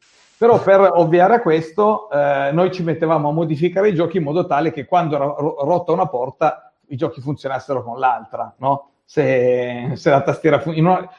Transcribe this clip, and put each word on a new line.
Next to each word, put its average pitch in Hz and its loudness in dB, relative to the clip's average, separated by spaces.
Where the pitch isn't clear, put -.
Però 226 4
per 196 6
ovviare 175 4
a 233 2
questo, 170 0
eh, 143 0
noi 180 0
ci 175 -8
mettevamo 160 0
a 147 -2
modificare 170 0
i 202 2
giochi 170 -2
in 170 0
modo 156 -2
tale 156 -2
che 143 -8
quando 165 0
era 139 -2
ro-, 147 -4
rotta 175 0
una 175 0
porta 131 -4
i 139 -12
giochi 139 -6
funzionassero 131 -6
con 117 -12
l'altra, 117 -4
no? 135 -4
Se, 123 -2
se 151 -2
la 139 4
tastiera 143 0
fu-, 165 -6
in 160 0
una, 185 0